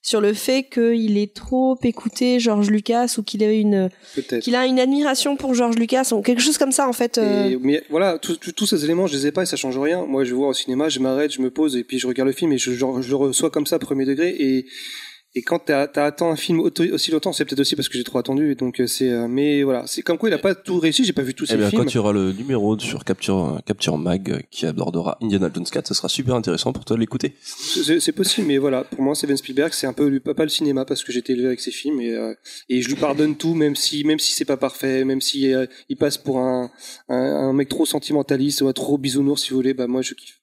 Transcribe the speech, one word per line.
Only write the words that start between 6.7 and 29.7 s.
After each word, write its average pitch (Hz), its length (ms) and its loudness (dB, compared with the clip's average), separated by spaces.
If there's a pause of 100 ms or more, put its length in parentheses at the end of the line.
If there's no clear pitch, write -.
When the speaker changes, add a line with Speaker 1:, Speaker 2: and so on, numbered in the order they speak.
Speaker 1:
ça, 269 160 2
en 247 60 0
fait, 240 260 -2
euh. 208 320 2
Speaker 2:
Et, 127 100 0
mais 143 300 2
voilà, 170 260 2
tous, 165 200 -4
tous, - 160 -12
tous 214 120 -2
ces 170 200 2
éléments, 170 220 2
je 147 60 -2
les 139 140 0
ai 147 40 2
pas 143 120 0
et - 20 0
ça 147 120 -4
change 131 200 -4
rien. 160 300 0
Moi, 135 160 0
je 123 100 0
vois 139 140 2
au 135 60 2
cinéma, 135 360 0
je 131 100 -4
m'arrête, 135 320 2
je 131 100 -6
me 127 100 0
pose 151 260 0
et 117 60 -2
puis 131 160 -4
je 127 80 -2
regarde 131 200 0
le 131 60 2
film 160 200 0
et 127 40 2
je, 123 140 -2
je, 123 60 -2 (240)
je 123 80 -6
le 139 60 2
reçois 139 360 0
comme 147 160 -2
ça, 165 100 0
premier 135 280 -2
degré. 143 240 0 (100)
Et, 131 260 2 (720)
et 123 80 -4
quand 170 160 0
t'as, 143 280 0
t'as 147 200 0
attendu 160 240 0
un 156 40 0
film 165 240 0
auto-, 165 320 0
aussi - 200 -2
longtemps, 160 220 0
c'est 147 120 -2
peut-être 135 140 -2
aussi 143 160 2
parce 135 120 -4
que 127 120 -6
j'ai 120 40 -4
trop - 140 -4
attendu. 139 380 0
Donc, 127 240 -4
euh, 123 80 2
c'est, 127 240 0
euh, 117 160 -2
mais 143 340 2
voilà, 131 240 0
c'est - 160 -6
comme - 160 0
quoi 226 100 0
il 196 60 4
a 143 60 0
pas 190 160 2
tout 180 240 -2
réussi, 160 260 4
j'ai 170 80 0
pas 139 80 0
vu 131 140 -4
tous - 80 -6
Speaker 3:
Eh 127 80 -2
Speaker 2:
ses 110 60 2
Speaker 3:
bien, 104 120 4
Speaker 2:
films. 113 140 2
Speaker 3:
quand - 80 0
il - 40 -8
y - 40 4
aura 104 140 2
le 95 200 2
numéro 110 460 0
sur - 260 -8
Capture, 87 640 0
Capture - 320 -2
Mag, 180 320 -2
euh, - 80 -4 (100)
qui - 160 -6
abordera 85 560 -4
Indiana 98 320 0
Jones 87 180 -6
quatre, 123 160 -4
ça - 60 -6
sera - 160 -4
super 131 240 -2
intéressant 110 400 0
pour - 100 -10
toi 113 120 -2
de 117 60 0
l'écouter. - 420 -4
Speaker 2:
C'est, - 400 -6
c'est, 156 160 2
c'est 160 120 0
possible, 185 360 0
mais 139 100 2
voilà, 135 280 0
pour - 180 -8
moi, 139 100 0
Steven 143 240 0
Spielberg, 139 360 -2